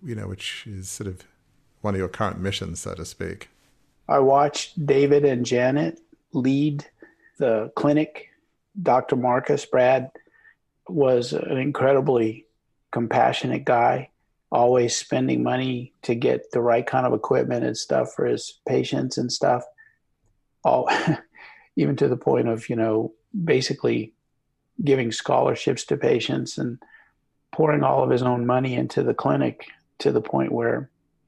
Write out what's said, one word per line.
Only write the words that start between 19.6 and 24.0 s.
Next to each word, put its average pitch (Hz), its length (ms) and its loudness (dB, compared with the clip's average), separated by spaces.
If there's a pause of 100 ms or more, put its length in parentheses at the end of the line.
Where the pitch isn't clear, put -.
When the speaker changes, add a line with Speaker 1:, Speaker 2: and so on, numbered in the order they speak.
Speaker 2:
All, 127 240 2 (440)
<laughs> - 440 -16
even 143 200 2
to 139 120 2
the 127 80 2
point 123 320 2
of, 113 200 -4
you 120 80 -4
know, 113 360 0 (320)
basically 131 680 0 (720)